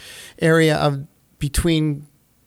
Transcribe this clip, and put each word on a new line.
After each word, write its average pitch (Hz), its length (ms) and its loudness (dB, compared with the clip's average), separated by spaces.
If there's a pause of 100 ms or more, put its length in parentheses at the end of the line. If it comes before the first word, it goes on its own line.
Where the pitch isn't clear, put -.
(400)
area 160 360 4
of, 143 300 -2 (320)
between 151 680 -2 (400)